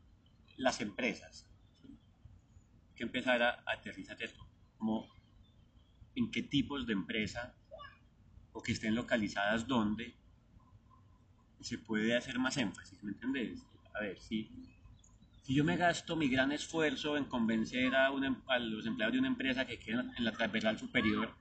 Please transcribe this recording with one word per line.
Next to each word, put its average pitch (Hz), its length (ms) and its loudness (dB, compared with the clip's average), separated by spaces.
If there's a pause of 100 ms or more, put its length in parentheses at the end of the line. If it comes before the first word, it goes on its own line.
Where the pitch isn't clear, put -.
(580)
las 131 220 2
empresas, - 680 -4 (340)
¿sí? - 60 -20
Hay - 1080 -20
que 123 80 -10
empezar 123 380 2
a, 120 240 4
a 117 140 -2
aterrizar 104 420 -10
esto, - 260 -10 (300)
como 110 300 -2 (1080)
en 113 140 2
qué 113 140 -2
tipos 139 420 0
de 113 80 0
empresa 110 640 -4 (960)
o 110 100 -12
que 117 120 0
estén 110 200 0
localizadas 113 720 0
dónde 117 500 0 (1500)
se 113 160 -8
puede 110 400 2
hacer 123 220 -4
más 127 180 2
énfasis, - 460 -4
¿me 104 80 -4
entendés? 107 520 -4 (300)
A 104 80 -6
ver, 95 180 -6
si, 107 300 -4 (960)
si 131 100 -2
yo 143 100 6
me 170 140 2
gasto 170 380 2
mi 156 120 2
gran 131 240 4
esfuerzo 147 640 0
en 135 80 0
convencer 120 680 2
a, 135 160 6
un 135 120 0
em-, 131 240 0
a 127 100 4
los 110 280 -2
empleados 110 280 0
de 127 60 4
una 135 80 4
empresa 131 380 0
que 113 140 -8
queden 123 380 -2
en 120 80 0
la 110 60 0
transversal 107 480 0
superior 110 600 0